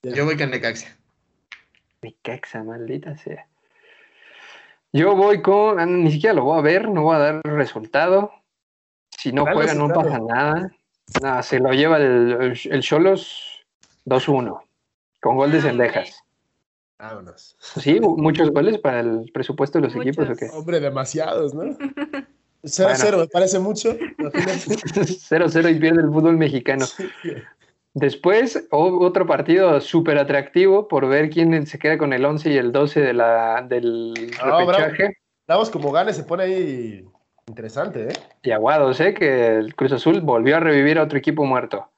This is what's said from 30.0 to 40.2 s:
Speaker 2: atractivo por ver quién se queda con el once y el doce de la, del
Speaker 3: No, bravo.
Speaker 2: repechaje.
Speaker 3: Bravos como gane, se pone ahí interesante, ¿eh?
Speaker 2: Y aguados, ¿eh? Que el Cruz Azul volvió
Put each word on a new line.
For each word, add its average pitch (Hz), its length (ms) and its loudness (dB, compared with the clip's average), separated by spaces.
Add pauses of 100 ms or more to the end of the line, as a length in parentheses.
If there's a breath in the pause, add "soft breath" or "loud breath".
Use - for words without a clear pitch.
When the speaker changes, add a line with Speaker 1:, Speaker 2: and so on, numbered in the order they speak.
Speaker 2:
atractivo 175 720 2
por 135 180 0
ver 151 220 2
quién 165 360 2
se 147 140 -16
queda 156 180 0
con 147 140 -2
el 127 140 0
once 151 260 -2
y 139 60 2
el 123 160 0
doce 147 260 0
de 131 140 2
la, 117 540 0
del 117 460 -4 (260)
Speaker 3:
No, 151 260 0
bravo. 180 80 0
Speaker 2:
repechaje. 190 440 0 (300)
Speaker 3:
Bravos 208 220 2
como 143 240 -4
gane, 190 200 0
se - 120 -8
pone 175 180 -4
ahí 127 600 -6 (420)
interesante, 117 600 -8
¿eh? 160 40 -8 (300)
Speaker 2:
Y 123 80 -2
aguados, 131 480 2
¿eh? 190 140 2
Que 127 420 2
el 110 180 -2
Cruz 135 200 0
Azul 165 260 2
volvió 139 380 2